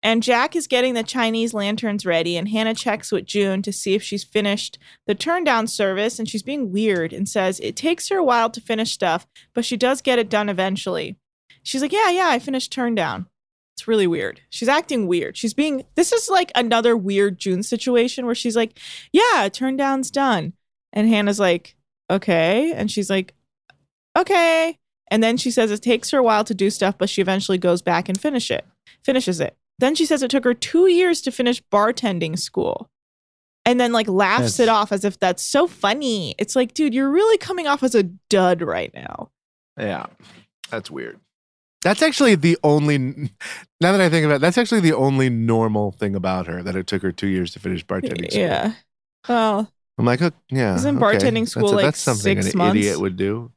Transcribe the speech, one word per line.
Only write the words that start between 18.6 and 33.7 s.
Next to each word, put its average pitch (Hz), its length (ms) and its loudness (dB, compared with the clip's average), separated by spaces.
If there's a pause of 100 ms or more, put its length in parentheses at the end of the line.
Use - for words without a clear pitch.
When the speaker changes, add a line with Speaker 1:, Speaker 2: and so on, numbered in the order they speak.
Speaker 1:
"Yeah, 359 400 4
turn 262 240 -4
down's 269 340 -2
done." 214 420 0 (400)
And 214 160 2
Hannah's 208 320 2
like, 180 340 0 (340)
"Okay." 196 640 2
And 208 180 -4
she's 202 200 -4
like, 190 240 -2 (840)
"Okay." 330 600 2 (300)
And 220 140 2
then 226 140 2
she 247 140 -2
says 226 200 2
it 208 120 -4
takes 240 280 0
her 285 80 2
a 262 40 4
while 220 220 4
to 220 100 -4
do 196 160 2
stuff, 190 280 -2
but 196 100 0
she - 140 -2
eventually 190 360 0
goes 180 240 2
back 175 260 0
and 190 120 -2
finish 277 300 -2
it, - 140 -4 (400)
finishes 254 360 0
it. - 160 -4 (220)
Then 269 160 2
she 311 120 0
says 294 160 2
it 247 80 -2
took 262 140 0
her 247 100 2
two 349 340 2
years 349 340 4
to 269 80 -4
finish 240 400 -2
bartending 196 680 0
school. - 500 -4 (760)
And 247 160 2